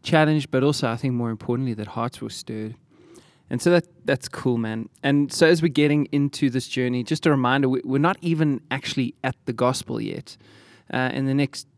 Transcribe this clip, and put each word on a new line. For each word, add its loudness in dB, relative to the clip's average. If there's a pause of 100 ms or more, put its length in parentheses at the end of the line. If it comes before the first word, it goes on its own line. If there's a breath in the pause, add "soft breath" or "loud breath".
challenged, 4
but 2
also, 0
I -2
think -2
more -2
importantly, -4
that -10
hearts -6
were -8
stirred. -10 (720 loud breath)
And -4
so 2
that, 4 (200)
that's -2
cool, -2
man. -4 (140)
And 2
so 4
as 4
we're 2
getting 2
into 0
this -4
journey, -2
just -2
a 6
reminder, 2
we, 0
we're -2
not 2
even 0
actually -4
at -2 (100)
the -4
gospel 0
yet. -8 (540 soft breath)
Uh, -2
in -2
the 0
next -2 (100)